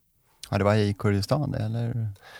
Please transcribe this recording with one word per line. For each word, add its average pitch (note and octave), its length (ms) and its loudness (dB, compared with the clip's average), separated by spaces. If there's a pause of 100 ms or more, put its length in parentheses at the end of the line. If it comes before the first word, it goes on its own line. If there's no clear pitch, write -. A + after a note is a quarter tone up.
(500)
Ja, G#2+ 80 0
det G2 60 2
var G#2 100 6
i G#2 200 2
Kurdistan, G#2+ 600 0
eller? A#2 540 -4 (320)